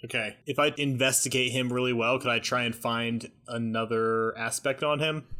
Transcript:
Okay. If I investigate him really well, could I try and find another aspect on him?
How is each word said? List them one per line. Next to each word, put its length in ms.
Okay. 320
If 100
I 200
investigate 720
him 200
really 220
well, 240
could 140
I 80
try 240
and 120
find 540
another 880
aspect 480
on 140
him? 280